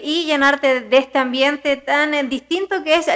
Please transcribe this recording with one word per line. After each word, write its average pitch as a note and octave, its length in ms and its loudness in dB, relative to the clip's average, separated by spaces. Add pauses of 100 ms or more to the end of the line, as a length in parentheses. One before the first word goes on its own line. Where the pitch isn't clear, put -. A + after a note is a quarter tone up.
y D#4+ 240 -2
llenarte C#4 540 2
de A3+ 180 2
este C4+ 220 0
ambiente C#4 560 0
tan, D4 380 -2
eh, D4 100 -2
distinto E4+ 640 -4
que D#4 100 2
es D#4+ 200 0